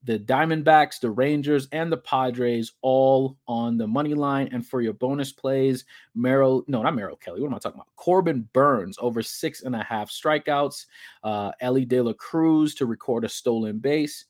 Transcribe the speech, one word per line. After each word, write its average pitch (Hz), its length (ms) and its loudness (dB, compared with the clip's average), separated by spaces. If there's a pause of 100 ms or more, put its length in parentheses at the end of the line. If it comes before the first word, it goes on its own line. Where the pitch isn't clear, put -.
The 113 160 -2
Diamondbacks, 156 800 4
the 120 100 -2
Rangers, 139 600 2
and 160 200 -2
the 156 60 0
Padres 123 760 -2 (100)
all 135 640 4
on 117 320 -2
the 110 80 -2
money 147 260 -2
line. 139 380 0
And 123 120 -6
for 127 160 -4
your 113 140 -2
bonus 135 380 -4
plays, 135 540 0 (280)
Merrill, 131 540 2
no, 123 160 -2
not 147 100 2
Merrill 98 240 -6
Kelly. 90 240 -10
What 147 60 -4
am 127 80 -6
I - 20 -10
talking - 220 -10
about? - 160 -20
Corbin 170 580 0
Burnes 127 480 2
over 117 220 -2
six - 400 -8
and 123 120 -6
a 110 60 -4
half 107 300 -6
strikeouts. 147 760 -2 (380)
Uh, 104 280 -4 (100)
Elly 131 220 2
De 123 160 0
La 117 140 0
Cruz 156 600 0
to 139 100 -2
record 117 400 -4
a 107 40 -6
stolen 110 500 -2
base. 147 500 -2